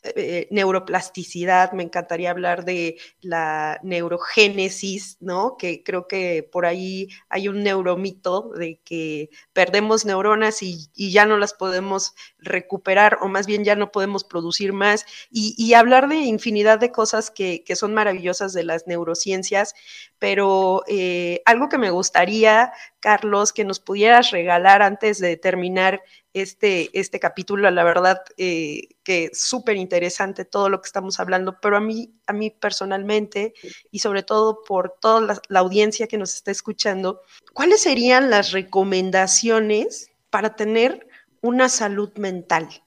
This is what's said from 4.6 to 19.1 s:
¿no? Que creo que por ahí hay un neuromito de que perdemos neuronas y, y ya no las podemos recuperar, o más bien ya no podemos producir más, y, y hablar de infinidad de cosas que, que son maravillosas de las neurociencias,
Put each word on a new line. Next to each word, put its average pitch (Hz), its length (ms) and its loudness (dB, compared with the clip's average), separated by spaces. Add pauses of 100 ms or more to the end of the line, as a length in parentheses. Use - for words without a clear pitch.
¿no? 190 360 -4
Que 170 260 -8
creo 180 240 -8
que 175 440 -4
por 175 140 -2
ahí 185 440 -4 (200)
hay 196 180 -6
un 202 160 -6
neuromito 190 960 -4
de 165 260 -10
que 156 460 -8 (240)
perdemos 208 520 2
neuronas 214 580 0
y, 170 320 -10
y 196 160 -6
ya 208 140 8
no 214 120 2
las 202 160 -2
podemos 190 640 -4 (240)
recuperar, 190 800 2
o 190 60 -2
más 196 180 -2
bien 208 180 -2
ya 202 120 2
no 202 160 -4
podemos 196 320 -4
producir 175 500 -6
más, 208 320 0 (240)
y, 240 280 -6
y 226 180 4
hablar 254 340 8
de 302 80 -2
infinidad 220 640 2
de 240 120 0
cosas 220 380 -2
que, 185 340 -6
que 180 120 -6
son 208 180 -4
maravillosas 190 600 -2
de 170 100 -4
las 165 240 -4
neurociencias, 185 880 -4 (420)